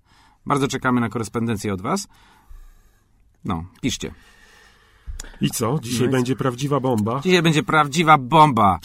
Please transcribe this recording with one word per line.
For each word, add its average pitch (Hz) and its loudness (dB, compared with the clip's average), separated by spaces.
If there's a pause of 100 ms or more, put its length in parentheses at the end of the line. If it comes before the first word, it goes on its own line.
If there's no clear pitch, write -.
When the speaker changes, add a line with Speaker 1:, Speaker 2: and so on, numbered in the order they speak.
(460)
Speaker 1:
Bardzo 139 0
czekamy 127 -2
na 117 -2
korespondencję 113 -4
od 90 -6
was. 185 -6 (1400)
No, 85 -6 (160)
piszcie. - -6 (1300)
Speaker 2:
I 143 0
co? 123 -4
Dzisiaj 117 -6
Speaker 1:
No 127 2
i - 0
Speaker 2:
będzie 127 0
Speaker 1:
co? - -6
Speaker 2:
prawdziwa 135 -2
bomba. 120 -2
Speaker 1:
Dzisiaj 180 4
będzie 156 2
prawdziwa 151 4
bomba. 120 4